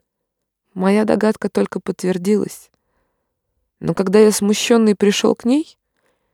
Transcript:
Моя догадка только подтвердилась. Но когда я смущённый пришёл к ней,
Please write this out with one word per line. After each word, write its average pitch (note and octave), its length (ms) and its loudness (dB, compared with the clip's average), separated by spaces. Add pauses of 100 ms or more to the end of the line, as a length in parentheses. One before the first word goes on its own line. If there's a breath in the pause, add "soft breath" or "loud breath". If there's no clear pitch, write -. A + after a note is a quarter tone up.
(720)
Моя G3 300 0
догадка G#3+ 460 -2
только G3+ 300 -4
подтвердилась. F#3 920 -4 (1080)
Но E3 140 -4
когда F#3+ 260 2
я G#3+ 120 6
смущённый G#3+ 640 2
пришёл G#3 400 0
к - 80 -12
ней, C#4 340 -2 (560)